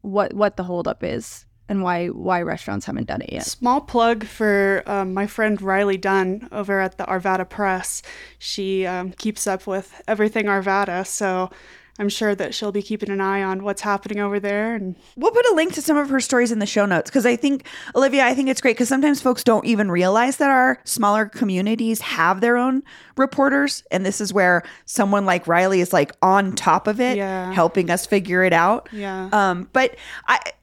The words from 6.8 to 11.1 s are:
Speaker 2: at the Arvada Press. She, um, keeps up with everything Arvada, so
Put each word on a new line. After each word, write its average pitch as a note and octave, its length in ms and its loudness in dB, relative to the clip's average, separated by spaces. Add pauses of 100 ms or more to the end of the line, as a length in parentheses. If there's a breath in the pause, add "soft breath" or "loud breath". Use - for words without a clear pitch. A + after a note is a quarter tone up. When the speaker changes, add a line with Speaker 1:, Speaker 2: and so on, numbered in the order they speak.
Speaker 2:
at F#3 160 -4
the F#3+ 80 -6
Arvada F#3 440 -2
Press. F#3+ 520 -4 (360 loud breath)
She, F#3+ 480 -4
um, F3+ 280 -6
keeps - 340 -6
up F#3+ 180 -4
with F#3+ 440 -6
everything G#3+ 380 2
Arvada, F#3+ 600 0
so F#3 420 -2 (480 loud breath)